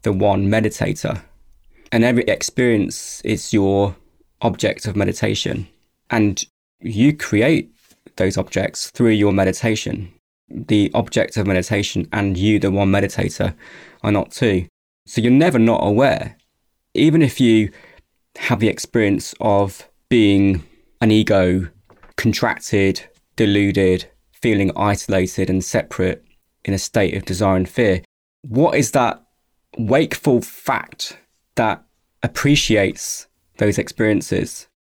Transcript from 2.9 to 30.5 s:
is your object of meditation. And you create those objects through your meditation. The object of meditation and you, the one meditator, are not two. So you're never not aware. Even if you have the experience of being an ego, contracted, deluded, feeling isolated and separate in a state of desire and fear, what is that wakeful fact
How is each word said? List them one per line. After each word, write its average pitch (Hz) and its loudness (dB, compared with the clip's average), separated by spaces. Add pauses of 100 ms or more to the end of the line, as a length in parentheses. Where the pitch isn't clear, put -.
is - -4
your 98 2 (440)
object 107 -4
of 98 -6
meditation. 104 -4 (420)
And 107 0 (380)
you 110 0
create 135 0 (460)
those 95 -2
objects - -6
through 120 2
your 104 2
meditation. 98 -2 (360)
The 101 0
object - -2
of 98 -2
meditation 98 -2
and 101 -2
you, 104 2
the 98 0
one 98 2
meditator, 98 -2 (480)
are 107 0
not 101 -2
two. 95 0 (400)
So - -4
you're 120 4
never 147 4
not 113 4
aware. 110 0 (560)
Even 156 4
if 131 0
you 110 4 (680)
have 110 -2
the 113 2
experience - -2
of 101 0 (180)
being 98 4 (380)
an 113 2
ego, 95 2 (480)
contracted, 101 -2 (340)
deluded, 98 2 (260)
feeling 101 0
isolated 95 -2
and 92 0
separate - -4 (400)
in 98 -2
a - -4
state - -2
of 95 -6
desire 98 0
and 92 0
fear, 98 0 (420)
what 131 0
is - 0
that 123 0 (560)
wakeful 131 0
fact - -8 (380)